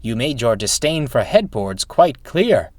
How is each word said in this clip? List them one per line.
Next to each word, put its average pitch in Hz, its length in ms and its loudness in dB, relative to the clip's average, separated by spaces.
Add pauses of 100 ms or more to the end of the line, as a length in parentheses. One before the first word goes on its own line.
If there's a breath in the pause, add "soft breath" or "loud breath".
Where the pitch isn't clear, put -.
You 113 140 -4
made 131 240 -2
your 113 160 2
disdain 151 500 -2
for 117 160 0
headboards 104 640 -2
quite - 400 2
clear 175 540 2